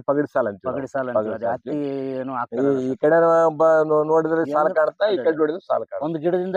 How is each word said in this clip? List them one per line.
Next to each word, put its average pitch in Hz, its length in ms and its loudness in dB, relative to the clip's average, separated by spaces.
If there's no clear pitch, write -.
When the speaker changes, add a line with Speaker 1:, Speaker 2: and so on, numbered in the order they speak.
Speaker 1:
ಪಗಡಿ 143 220 0
ಸಾಲ 123 200 -2
ಅಂತೀವಿ. 101 220 -6
Speaker 2:
ಪಗಡಿ 135 180 -6
ಸಾಲ 135 180 -4
ಅಂತೀವಿ. 123 120 -2
Speaker 1:
ಪಗಡಿ 107 180 -2
Speaker 2:
ಅದು 110 100 -8
Speaker 1:
ಸಾಲ 117 80 0
Speaker 2:
ಹತ್ತಿ 127 160 -8
Speaker 1:
ಅಂತೀವಿ. 147 200 -4
Speaker 2:
ಏನು 131 220 -6
Speaker 1:
ಈ, 127 40 -4
Speaker 2:
ಹಾಕಲ್ಲ 123 280 -4
Speaker 1:
ಈ 127 100 -2
Speaker 2:
ಸರ್. 131 120 -4
Speaker 1:
ಕಡೆ 156 180 4
ಒಬ್ಬ 156 200 2
ನೋ-, 151 220 2
ನೋಡಿದ್ರೆ 160 400 0
ಸಾಲ 151 200 0
Speaker 2:
ಏನು 175 100 0
Speaker 1:
ಕಾಣ್ತಾ, 156 300 0
ಈ 214 80 0
Speaker 2:
ಅದೇ. 135 100 -2
Speaker 1:
ಕಡೆ 160 140 2
ನೋಡಿದ್ರೆ 156 280 -2
ಸಾಲ 117 160 -2
ಕಾಣ್ತಾ. 101 220 -8
Speaker 2:
ಒಂದು 160 160 -4
ಗಿಡದಿಂದ 180 380 -2